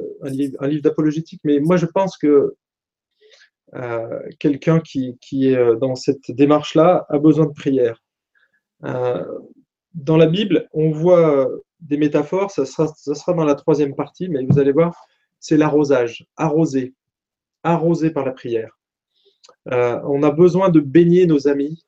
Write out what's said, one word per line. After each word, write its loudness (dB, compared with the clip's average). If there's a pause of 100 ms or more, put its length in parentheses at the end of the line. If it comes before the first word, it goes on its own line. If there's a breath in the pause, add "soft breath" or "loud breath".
(220)
un -10
livre, -6
un -4
livre -4
d'apologétique. -2
Mais 0
moi, 2
je 0
pense -4
que, 2 (1200 soft breath)
euh, -8 (200)
quelqu'un 0
qui, -8
qui -2
est, 2
euh, 2
dans -2
cette -4
démarche-là 2
a -2
besoin 4
de -8
prière. -2 (800)
Euh, -4 (720)
dans 0
la 6
Bible, 0
on 0
voit 2 (320)
des -6
métaphores, -2
ça -4
sera, -4
ça -8
sera -4
dans 0
la 2
troisième -2
partie, -10
mais -4
vous 4
allez 4
voir, 2 (440 soft breath)
c'est 0
l'arrosage, 0 (100)
arroser, -2 (680)
arroser 0
par -4
la -6
prière. -8 (920 soft breath)
Euh, -2
on -2
a 2
besoin 2
de 4
baigner 4
nos 2
amis -2